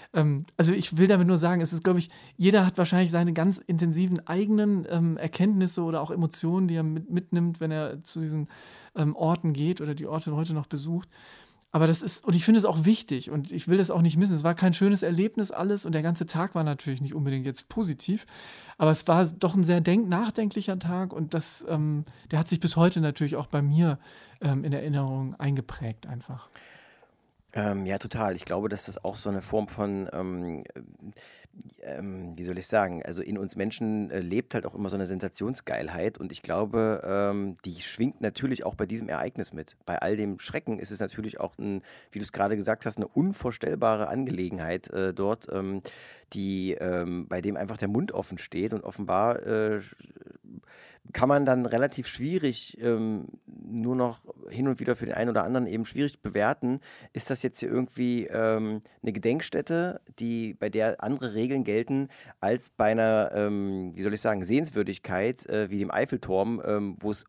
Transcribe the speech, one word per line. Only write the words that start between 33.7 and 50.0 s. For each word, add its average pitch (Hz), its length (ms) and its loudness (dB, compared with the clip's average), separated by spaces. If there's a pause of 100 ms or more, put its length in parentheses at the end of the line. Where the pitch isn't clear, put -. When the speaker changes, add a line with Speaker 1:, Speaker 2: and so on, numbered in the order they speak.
Speaker 2:
äh, 92 120 -2
lebt 95 340 -2
halt 113 100 -2
auch - 80 -8
immer 98 160 -4
so 95 60 -4
eine 98 100 -2
Sensationsgeilheit 92 1120 -4
und - 140 -10
ich 82 100 -14
glaube, 110 640 0
ähm, 101 480 0 (100)
die 85 160 -10
schwingt - 420 -4
natürlich 127 440 -4
auch 101 80 -2
bei 101 140 -4
diesem 110 200 -8
Ereignis - 460 -6
mit. 78 320 -14
Bei 87 140 -4
all 101 180 0
dem 104 220 -4
Schrecken - 400 -6
ist - 100 -8
es 101 100 -10
natürlich 107 400 -8
auch - 200 -4
ein, 98 240 -4 (280)
wie - 60 -12
du's 101 140 -8
gerade 101 240 0
gesagt 104 320 -2
hast, 110 100 -4
eine 104 100 -4
unvorstellbare 113 1000 0
Angelegenheit, 92 800 -4
äh, 95 240 -2
dort, 101 400 -2
ähm, 95 300 -4 (500)
die, 95 380 -2
ähm, 90 560 -4
bei 90 140 -4
dem 101 140 -2
einfach 104 220 -6
der 104 100 -4
Mund 120 260 0
offen 95 260 -6
steht 104 340 -4
und 107 100 -6
offenbar, 101 640 0
äh, 107 360 0 (1300)